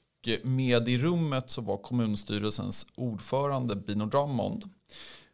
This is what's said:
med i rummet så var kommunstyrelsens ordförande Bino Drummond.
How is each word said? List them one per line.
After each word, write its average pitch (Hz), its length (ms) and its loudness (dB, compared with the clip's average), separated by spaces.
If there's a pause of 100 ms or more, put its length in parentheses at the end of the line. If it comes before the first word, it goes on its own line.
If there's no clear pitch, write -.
(440)
med 127 460 2
i 123 80 4
rummet 151 520 0
så - 120 -2
var 101 160 -2
kommunstyrelsens 104 1160 0
ordförande 127 800 -2
Bino 104 300 -2
Drummond. 131 640 0 (640)